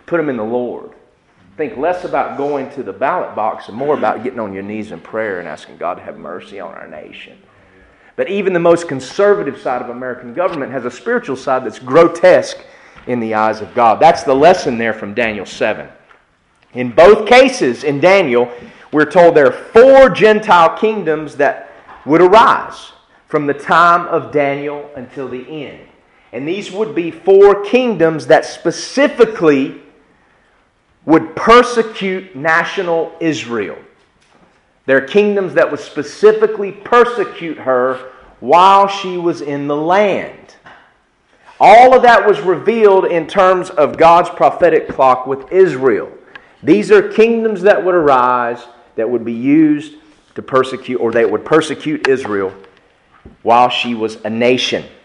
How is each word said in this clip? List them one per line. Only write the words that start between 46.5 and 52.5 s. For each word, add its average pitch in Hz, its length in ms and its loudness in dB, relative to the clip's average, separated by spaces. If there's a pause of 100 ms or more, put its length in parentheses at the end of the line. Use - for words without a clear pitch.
These 180 300 2
are 202 100 6
kingdoms 220 640 0
that 202 200 2
would 180 120 0
arise 123 680 0 (320)
that 113 140 -4
would 117 160 -4
be 117 80 -6
used 147 640 0 (400)
to 107 80 -14
persecute, 131 540 -4
or 113 140 -2
they 117 140 2
would 104 180 -2
persecute 156 640 -2
Israel 104 460 -4 (880)